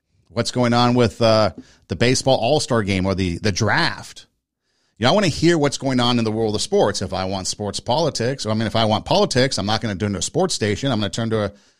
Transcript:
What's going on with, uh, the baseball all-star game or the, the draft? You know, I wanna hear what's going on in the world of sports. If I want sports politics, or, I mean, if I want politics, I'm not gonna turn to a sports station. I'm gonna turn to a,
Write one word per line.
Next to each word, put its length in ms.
What's 200
going 240
on 220
with, 260
uh, 300
the 80
baseball 420
all-star 440
game 240
or 80
the, 240
the 140
draft? 760
You 60
know, 80
I 20
wanna 140
hear 300
what's 200
going 220
on 180
in 80
the 60
world 240
of 60
sports. 420
If 100
I 120
want 220
sports 320
politics, 640
or, 40
I 60
mean, 100
if 100
I 100
want 200
politics, 540
I'm 80
not 140
gonna 140
turn 180
to 60
a 40
sports 320
station. 360
I'm 80
gonna 100
turn 200
to 160
a, 80